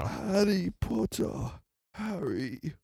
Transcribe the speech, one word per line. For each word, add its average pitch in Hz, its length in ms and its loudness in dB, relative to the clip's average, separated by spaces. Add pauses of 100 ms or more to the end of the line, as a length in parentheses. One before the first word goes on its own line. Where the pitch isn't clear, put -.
Harry 196 720 4
Potter. - 720 0 (420)
Harry. 143 800 -4 (100)